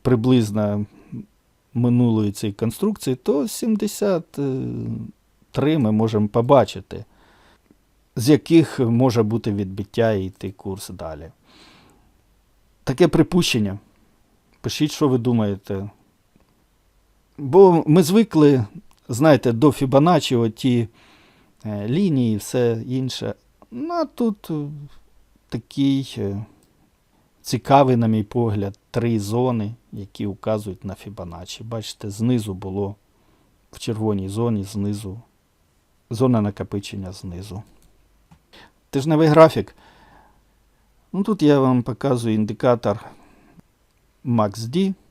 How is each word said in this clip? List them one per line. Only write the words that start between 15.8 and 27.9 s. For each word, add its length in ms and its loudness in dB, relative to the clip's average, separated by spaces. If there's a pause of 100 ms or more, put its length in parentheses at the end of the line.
Бо 500 6
ми 160 6
звикли, 640 4 (440)
знаєте, 420 4
до 200 4
Фібоначчі, 640 2
оті, 520 0 (800)
е, 220 -8
лінії 460 0
і 40 -2
все 500 -2
інше. 480 -6 (360)
Ну, 220 -8
а 120 -2
тут, 460 -6
е, 20 -4 (960)
такий, 680 -2
е, 280 -6 (960)
цікавий, 540 2